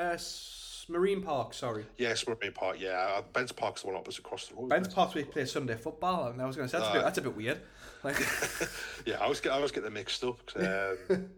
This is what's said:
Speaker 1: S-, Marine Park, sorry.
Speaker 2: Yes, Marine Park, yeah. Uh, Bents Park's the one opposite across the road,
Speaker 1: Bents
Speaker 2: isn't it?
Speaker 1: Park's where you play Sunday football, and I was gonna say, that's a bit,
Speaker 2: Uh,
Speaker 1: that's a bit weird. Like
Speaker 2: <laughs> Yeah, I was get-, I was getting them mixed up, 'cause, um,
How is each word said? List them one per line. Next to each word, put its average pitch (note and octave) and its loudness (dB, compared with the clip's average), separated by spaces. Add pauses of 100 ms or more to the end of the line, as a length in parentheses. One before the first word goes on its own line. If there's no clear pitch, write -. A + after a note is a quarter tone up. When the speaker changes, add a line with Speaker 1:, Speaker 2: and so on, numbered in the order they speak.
(140)
Speaker 1:
S-, - -10
Marine F#3 4
Park, C#3 0
sorry. A2 -2 (120)
Speaker 2:
Yes, A2+ 2
Marine G2 -2
Park, F#2+ 0
yeah. F#2+ -2 (280)
Uh, G2+ 0
Bents B2 0
Park's - -2
the G2+ -4
one F#2+ 0
opposite - -6
across - -8
the - -16
road, B2 -4
Speaker 1:
Bents E3+ 6
Speaker 2:
isn't - -10
it? - -12
Speaker 1:
Park's F3+ 4
where D3 0
you - -8
play C#3+ 0
Sunday B2+ 0
football, E3 0
and A#2+ -6
I D#3+ 0
was E3 -4
gonna C3+ -2
say, E3 0
that's A2 2
a - 4
bit, - 6
Speaker 2:
Uh, - 6
Speaker 1:
that's F3 2
a D3+ 2
bit B2+ -2
weird. A2+ -2 (440)
Like C#3 0
Speaker 2:
<laughs> - -2
Yeah, - 0
I G#2 4
was C#3 2
get-, B2 2
I C3+ 4
was C#3+ 2
getting - -2
them G#2+ -6
mixed - -4
up, B2 -2
'cause, F#2+ -2 (460)
um, F#3 2